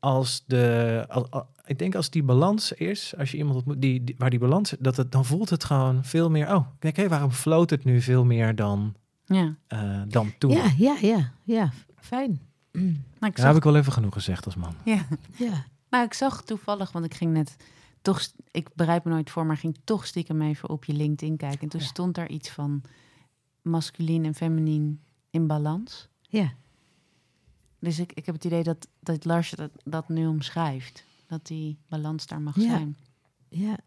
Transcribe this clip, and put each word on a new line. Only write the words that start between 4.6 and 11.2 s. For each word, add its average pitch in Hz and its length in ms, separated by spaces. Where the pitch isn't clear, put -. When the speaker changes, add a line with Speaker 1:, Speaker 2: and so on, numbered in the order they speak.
Speaker 1:
dat 127 180
het, 127 160
dan 135 120
voelt 165 260
het 170 140
gewoon 131 400
veel 165 260
meer, 151 240
oh, 156 200
ik - 60
denk, 156 160
hé, 196 120
waarom 143 220
floot 160 400
het 143 140
nu 123 160
veel 127 240
meer 113 300
dan, 104 400
Speaker 2:
Ja. 175 300
Speaker 1:
eh, 101 420
dan 107 300
toen? 139 120
Speaker 3:
Ja, 226 280
ja, 277 220
ja, 196 320